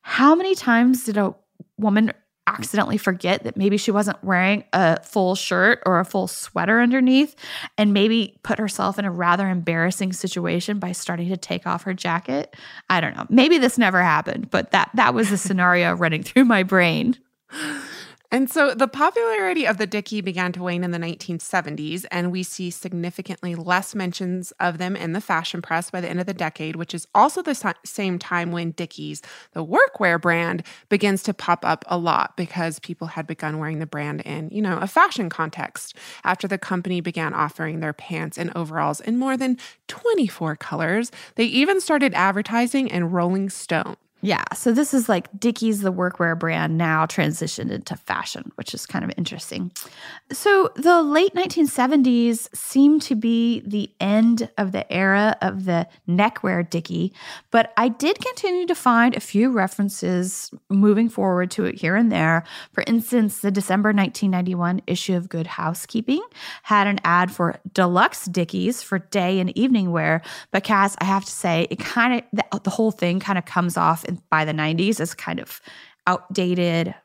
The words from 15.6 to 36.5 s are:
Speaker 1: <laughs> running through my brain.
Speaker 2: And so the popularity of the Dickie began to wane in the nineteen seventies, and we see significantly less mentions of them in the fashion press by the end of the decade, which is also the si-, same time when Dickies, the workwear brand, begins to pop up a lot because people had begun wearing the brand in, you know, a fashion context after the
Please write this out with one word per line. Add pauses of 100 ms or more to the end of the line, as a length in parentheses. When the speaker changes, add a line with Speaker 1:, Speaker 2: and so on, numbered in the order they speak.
Speaker 1:
<laughs>
running
through
my
brain. (1160)
Speaker 2:
And
so
the
popularity
of
the
Dickie
began
to
wane
in
the
nineteen
seventies,
and
we
see
significantly
less
mentions
of
them
in
the
fashion
press
by
the
end
of
the
decade,
which
is
also
the
si-, (160)
same
time
when
Dickies, (320)
the
workwear
brand, (260)
begins
to
pop
up
a
lot
because
people
had
begun
wearing
the
brand
in,
you
know,
a
fashion
context (300)
after
the